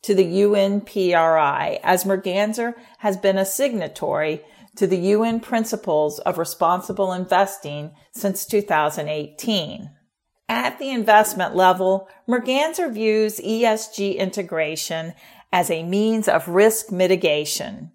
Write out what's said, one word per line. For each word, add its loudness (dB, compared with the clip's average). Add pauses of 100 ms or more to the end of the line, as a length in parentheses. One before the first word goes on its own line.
to 0
the 6
U 2
N 2
P -2
R 4
I, 0
as 2
Merganser -2 (240)
has 0
been 2
a 2
signatory -2 (340)
to 0
the 2
U 2
N 0
Principles -2
of -2
Responsible -2
Investing -2 (180)
since -4
two 0
thousand 0
eighteen. -6 (580)
At -4
the -6
investment 2
level, 4 (180)
Merganser -2
views 0
E 0
S -2
G -2
integration -4 (360)
as 2
a -2
means 0
of 2
risk 2
mitigation. 0